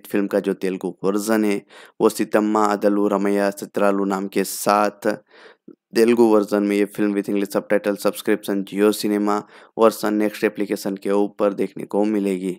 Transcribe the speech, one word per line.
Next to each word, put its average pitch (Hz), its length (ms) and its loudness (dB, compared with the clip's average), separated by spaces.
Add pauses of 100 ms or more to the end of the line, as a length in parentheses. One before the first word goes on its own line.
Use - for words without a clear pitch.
(100)
फिल्म 101 160 0
का 101 140 0
जो 98 120 0
तेलुगु 92 420 -6 (100)
वर्जन 107 400 0
है, 101 180 0 (380)
वो 110 80 6
सीतम्मा 107 560 0
अदलू 104 440 2
रमैया 101 420 0
चित्रालू 101 540 -2
नाम 196 240 -2
के 196 160 -2
साथ 104 720 0 (800)
तेलुगु 117 260 6
वर्जन 104 400 4
में 101 140 0
ये 101 80 2
फिल्म 104 300 -2
with 101 160 -4
English 101 260 -2
subtitle 101 400 -2
सब्सक्रिप्शन 101 680 -2
Jio 101 280 2
सिनेमा 104 500 -2 (340)
और 110 140 4
सन 104 240 -2
नेक्स्ट 107 300 -2
एप्लीकेशन 101 520 -4
के 101 140 -6
ऊपर 101 420 0
देखने - 320 -6
को 101 200 -2
मिलेगी। 98 540 -2